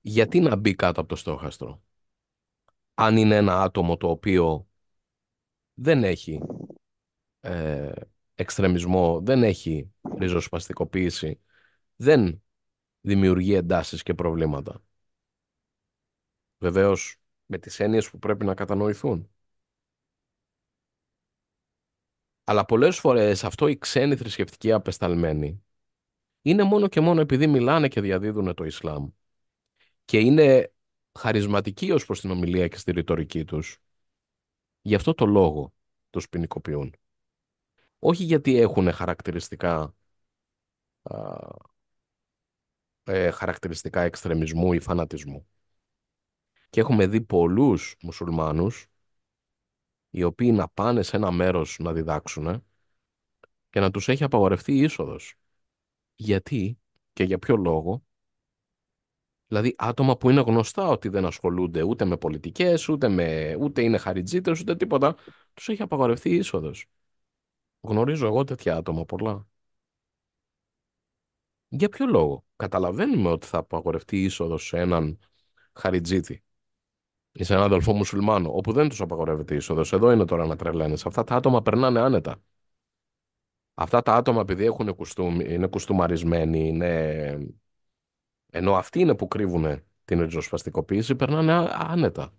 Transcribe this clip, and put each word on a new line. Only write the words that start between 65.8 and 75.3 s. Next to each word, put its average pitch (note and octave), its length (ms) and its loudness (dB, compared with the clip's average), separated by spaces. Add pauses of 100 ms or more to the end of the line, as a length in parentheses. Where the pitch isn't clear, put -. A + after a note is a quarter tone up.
απαγορευτεί C3+ 480 -2
η E3+ 60 2
είσοδος. D#2+ 500 -6 (960)
Γνωρίζω A#2+ 440 0
εγώ A2+ 180 0
τέτοια B2 320 -4
άτομα E2 300 -4
πολλά. G2+ 420 -6 (2250)
Για D#3 220 -2
ποιο C4+ 160 -4
λόγο; A2 400 2 (100)
Καταλαβαίνουμε G2+ 720 -2
ότι E2 180 -2
θα F2 100 -4
απαγορευτεί D#2+ 600 -4
η F#2+ 60 0
είσοδος E2+ 440 -4
σε E2+ 120 -4
έναν E2 400 0 (540)